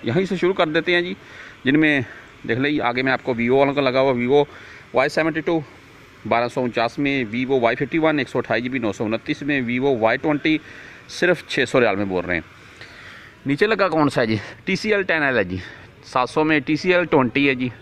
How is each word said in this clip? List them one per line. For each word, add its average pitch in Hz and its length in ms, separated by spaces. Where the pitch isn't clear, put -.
यहीं 165 220
से 190 100
शुरू 180 160
कर 185 160
देते 160 260
हैं 175 100
जी, 185 120
जिनमें 143 400
देख 113 120
लें, 147 220
आगे 120 220
में 131 100
आपको 123 220
Vivo 117 240
वालों 139 160
का 147 60
लगा 131 200
हुआ, 135 120
Vivo 127 320
वाई 131 140
सेवेंटी 160 320
टू 160 220
बारह 117 220
सौ 131 140
उनचास 120 360
में, 139 280
Vivo 127 340
वाई 117 140
फिफ्टी 143 240
वन 156 220
एक 120 80
सौ - 100
अट्ठाईस 117 240
जी 123 60
बी 131 100
नौ 120 140
सौ 123 120
उनतीस 113 380
में, 143 200
Vivo 127 380
वाई 113 160
ट्वेंटी 151 440
सिर्फ - 380
छः 135 160
सौ 131 140
रियाल 107 180
में 101 120
बोल 92 140
रहे 87 140
हैं। 82 80
नीचे 143 200
लगा 208 220
कौन 156 200
सा 131 120
है 120 60
जी? 110 120
टी 190 100
सी 214 140
एल 202 140
टेन 165 180
एल 135 140
है 104 80
जी, 92 160
सात 127 240
सौ 156 160
में, 156 180
टी 156 140
सी 180 160
एल 175 140
ट्वेंटी 139 400
है 135 80
जी, 127 160